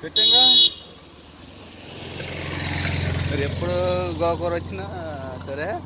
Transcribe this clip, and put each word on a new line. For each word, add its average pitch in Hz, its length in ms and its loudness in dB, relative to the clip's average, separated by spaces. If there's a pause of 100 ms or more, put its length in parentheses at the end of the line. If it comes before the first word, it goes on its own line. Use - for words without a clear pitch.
పెట్టంగా. - 400 6 (2750)
మీరు 143 220 -2
ఎప్పుడు 175 260 -2 (440)
గోకూర 170 340 0
వచ్చినా 185 320 -6 (640)
సరే 143 200 -6 (180)